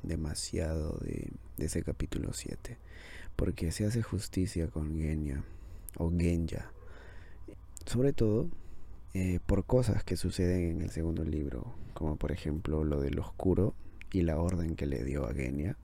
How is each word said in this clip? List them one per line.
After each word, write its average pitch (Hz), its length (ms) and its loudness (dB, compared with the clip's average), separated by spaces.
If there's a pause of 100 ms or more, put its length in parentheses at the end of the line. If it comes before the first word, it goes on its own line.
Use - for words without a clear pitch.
demasiado 80 960 0
de, - 300 -4 (260)
de - 80 -2
ese 85 180 0
capítulo - 500 -2
siete, - 440 -8 (580)
porque - 360 0
se 104 140 0
hace 113 160 2
justicia 92 680 0
con 78 300 -2
Genya, 76 460 0 (540)
o 85 140 2
Genya, 85 600 2 (1120)
sobre 131 280 4
todo, 113 360 4 (640)
eh, 92 320 4
por 101 200 4
cosas 123 380 6
que - 140 0
suceden 90 520 4
en 82 120 0
el 82 80 -2
segundo 82 340 0
libro, 73 500 -2 (200)
como 76 240 0
por - 140 0
ejemplo 76 520 0
lo 73 160 4
del 69 200 0
oscuro - 540 4 (380)
y 95 100 4
la 80 180 4
orden 85 360 2
que - 100 -2
le 67 180 0
dio 67 220 0
a 58 80 -2
Genya 71 500 -2